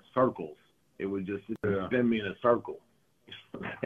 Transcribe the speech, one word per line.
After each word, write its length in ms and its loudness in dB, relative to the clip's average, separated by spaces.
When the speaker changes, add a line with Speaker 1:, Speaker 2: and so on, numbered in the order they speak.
Speaker 1:
circles. 440 0
It 100 -4
would 180 -4
just 180 -6
Speaker 2:
Yeah. 220 0
Speaker 1:
spin 200 4
me 140 4
in 60 -4
a 120 -6
circle. 400 2
<laughs> 340 -14